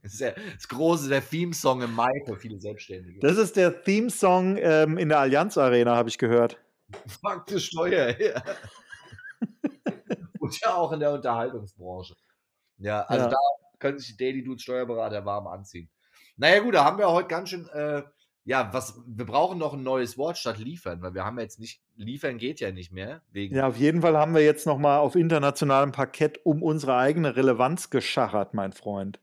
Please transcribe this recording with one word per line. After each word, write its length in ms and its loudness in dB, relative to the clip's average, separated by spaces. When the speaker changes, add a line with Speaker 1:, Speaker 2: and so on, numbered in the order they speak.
Speaker 1:
Das 100 -16
ist 80 -12
der, 140 -2
das 140 -18
große, 420 0
der 160 0
Theme-Song 560 -2
im 120 -6
Mai 320 0
für 100 -8
viele 240 -14
Selbstständige. 600 -14
Speaker 2:
Das 180 4
ist 180 0
der 260 2
Theme-Song, 760 2
ähm, 400 4
in 120 -2
der 100 6
Allianz 380 2
Arena, 380 6
hab 100 2
ich 120 -6
gehört. 400 4
Speaker 1:
Fuck 260 -6
the 120 -2
Steuer, 580 0
ja. 240 0
<laughs> 960 -8
Und 220 -6
ja 140 0
auch 180 -2
in 80 -6
der 120 2
Unterhaltungsbranche. 1040 -6
Ja, 240 -4
also 220 0
Speaker 2:
Ja. 60 0
Speaker 1:
da 80 2
können 200 -2
sich 100 -14
die 80 -20
Daily 280 -4
Dudes 180 -10
Steuerberater 640 -6
warm 220 -6
anziehen. 420 -14
Naja 240 4
gut, 140 -2
da 100 6
haben 140 4
wir 120 4
heute 180 2
ganz 220 -6
schön, 180 -12
äh, 340 -6
ja, 280 -2
was, 340 -6
wir 200 -10
brauchen 320 0
noch 160 -4
ein 80 -10
neues 360 -2
Wort 200 -4
statt 200 -6
liefern, 440 -10
weil 120 -10
wir 100 -6
haben 140 -8
jetzt 220 -10
nicht, 220 -18
liefern 420 -8
geht 220 -6
ja 120 -6
nicht 180 -14
mehr. 400 -12
Wegen 240 -8
Speaker 2:
Ja, 140 2
auf 80 -2
jeden 260 2
Fall 140 4
haben 180 2
wir 80 8
jetzt 240 4
noch 120 2
mal 200 4
auf 160 2
internationalem 760 4
Parkett 520 -2
um 180 2
unsere 340 0
eigene 400 2
Relevanz 540 2
geschachert, 640 -2
mein 180 -4
Freund. 500 -8